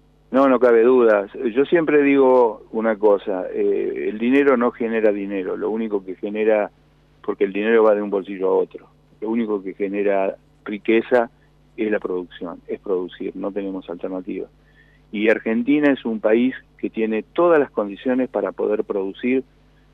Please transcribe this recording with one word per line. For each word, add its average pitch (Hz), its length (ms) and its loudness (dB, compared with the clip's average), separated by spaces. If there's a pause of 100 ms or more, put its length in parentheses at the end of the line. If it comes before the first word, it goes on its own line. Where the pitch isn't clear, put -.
(320)
No, 135 180 4
no 123 100 4
cabe 117 240 6
duda. 113 440 4 (280)
Yo 139 100 2
siempre 151 380 2
digo 127 680 4
una 113 260 -2
cosa, 98 560 2
eh, 98 560 -2
el 104 80 -6
dinero 131 400 2
no 120 140 0
genera 113 420 0
dinero, 98 420 -6
lo 95 140 -4
único 107 340 -4
que 92 120 -12
genera, 107 560 0 (520)
porque 101 220 -2
el 98 80 -2
dinero 110 300 2
va 107 120 4
de 104 60 -2
un 101 80 -6
bolsillo 95 400 -4
a 95 80 2
otro, - 300 -6 (340)
lo 107 80 -6
único 107 340 -4
que 95 120 -10
genera 98 600 -2 (300)
riqueza 113 640 0 (480)
es 107 140 -4
la 101 80 0
producción, 90 680 -8
es 87 120 -10
producir, 90 560 -6
no 98 160 -8
tenemos 95 380 -8
alternativa. 92 580 -10 (640)
Y 110 180 0
Argentina 120 640 0
es - 120 -6
un 113 140 -4
país 120 360 2 (240)
que 104 100 -6
tiene 110 320 -4
todas 170 380 2
las 135 100 0
condiciones 123 580 -4
para 98 240 -4
poder 104 320 -2
producir 104 600 -4 (500)